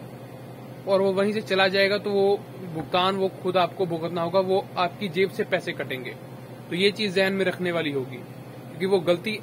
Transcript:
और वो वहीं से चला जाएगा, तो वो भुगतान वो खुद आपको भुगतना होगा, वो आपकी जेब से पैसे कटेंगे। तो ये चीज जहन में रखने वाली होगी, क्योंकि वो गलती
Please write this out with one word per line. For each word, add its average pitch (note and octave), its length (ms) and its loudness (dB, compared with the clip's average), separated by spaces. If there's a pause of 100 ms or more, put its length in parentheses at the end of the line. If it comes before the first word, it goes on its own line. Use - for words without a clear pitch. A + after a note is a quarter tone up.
(880)
और F#3+ 140 6
वो G3 120 4
वहीं G3+ 200 2
से G#3+ 80 -2
चला F#3+ 260 4
जाएगा, G3 300 4
तो G3+ 140 -4
वो G3+ 280 4 (260)
भुगतान F3+ 500 0
वो F#3+ 120 2 (140)
खुद F#3 160 2
आपको F3+ 280 2
भुगतना E3 360 -2
होगा, E3+ 180 2
वो F#3+ 260 2 (120)
आपकी F3+ 300 0
जेब F#3 220 2
से - 140 -2
पैसे F3 280 -2
कटेंगे। C3 400 -6 (580)
तो E3+ 60 -4
ये F#3+ 160 4
चीज G3+ 240 -2
जहन F#3+ 180 4
में F#3+ 120 2
रखने F3+ 260 -2
वाली D#3+ 200 0
होगी, C3 260 -4
क्योंकि - 680 -10
वो F#3+ 140 4
गलती F3 440 0